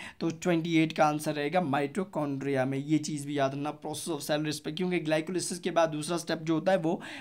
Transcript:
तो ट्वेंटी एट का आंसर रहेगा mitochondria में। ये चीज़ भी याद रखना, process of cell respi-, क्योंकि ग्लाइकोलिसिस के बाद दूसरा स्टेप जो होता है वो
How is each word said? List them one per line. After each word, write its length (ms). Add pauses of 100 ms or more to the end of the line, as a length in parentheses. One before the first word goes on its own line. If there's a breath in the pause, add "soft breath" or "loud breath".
(200 loud breath)
तो 100
ट्वेंटी 480
एट 140
का 140
आंसर 280
रहेगा 280
mitochondria 1040
में। 120
ये 200
चीज़ 280
भी 120
याद 120
रखना, 300
process 380
of 80
cell 200
respi-, 300
क्योंकि 220
ग्लाइकोलिसिस 600
के 120
बाद 180
दूसरा 280
स्टेप 220
जो 160
होता 180
है 60
वो 240 (180 loud breath)